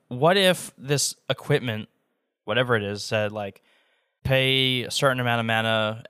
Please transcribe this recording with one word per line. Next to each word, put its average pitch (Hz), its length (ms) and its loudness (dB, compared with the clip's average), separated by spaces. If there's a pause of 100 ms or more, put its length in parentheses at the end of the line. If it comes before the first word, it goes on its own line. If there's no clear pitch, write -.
what 151 280 2
if 185 400 2
this 135 380 -2 (160)
equipment, 123 580 -2 (560)
whatever 123 320 0
it 107 60 0
is, 101 220 -6
said, 107 280 -2
like, 104 300 -10 (640)
pay 131 580 2
a - 80 -8
certain 131 300 0
amount 117 200 0
of 113 60 -2
mana 113 640 0